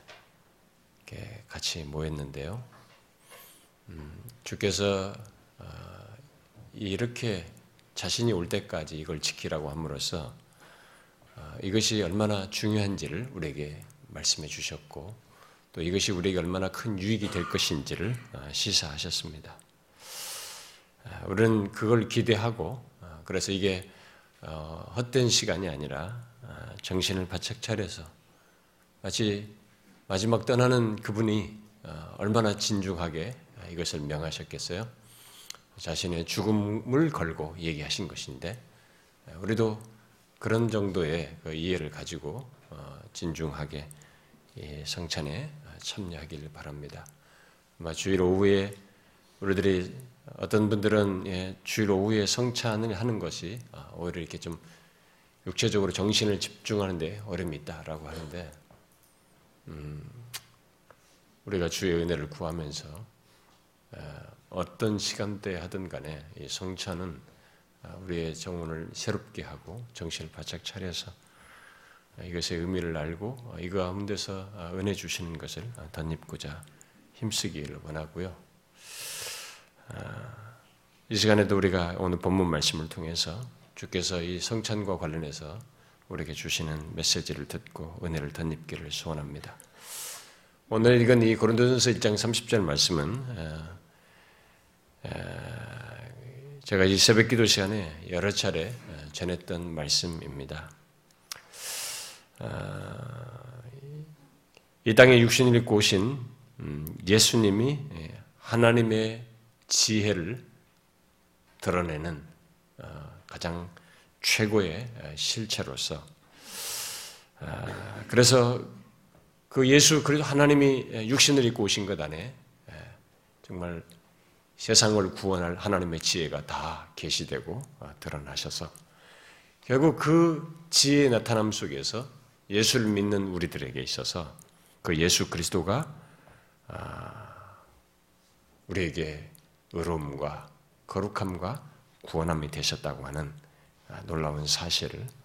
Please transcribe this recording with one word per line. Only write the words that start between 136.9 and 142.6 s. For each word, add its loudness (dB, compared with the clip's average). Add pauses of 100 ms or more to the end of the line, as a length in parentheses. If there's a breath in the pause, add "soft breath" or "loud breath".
우리에게 -2 (440)
의로움과 -4 (380)
거룩함과 -4 (420)
구원함이 -2
되셨다고 -4